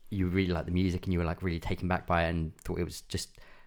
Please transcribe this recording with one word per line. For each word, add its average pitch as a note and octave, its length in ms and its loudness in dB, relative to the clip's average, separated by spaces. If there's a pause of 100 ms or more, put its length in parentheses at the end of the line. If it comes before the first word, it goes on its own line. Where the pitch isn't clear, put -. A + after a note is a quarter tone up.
(100)
you F#2+ 180 2
really F2+ 240 2
liked E2 140 0
the F2 60 -2
music F2+ 320 2
and F#2+ 80 0
you F2 60 2
were, F2 60 2
like, E2 180 -2
really E2+ 180 0
taken F#2 280 -4
back F2 180 0
by E2+ 200 4
it E2+ 40 0
and D#2+ 280 -2
thought E2+ 200 -6
it F2 60 0
was - 180 -8
just - 360 -6 (280)